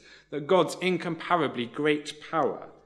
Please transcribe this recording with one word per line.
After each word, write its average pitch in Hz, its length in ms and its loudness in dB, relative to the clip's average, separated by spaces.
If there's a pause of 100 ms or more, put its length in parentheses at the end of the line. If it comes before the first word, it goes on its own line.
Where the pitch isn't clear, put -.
(320)
that 147 160 -8
God's 175 340 4
incomparably 165 880 0
great 147 520 -2 (120)
power 135 380 -2 (160)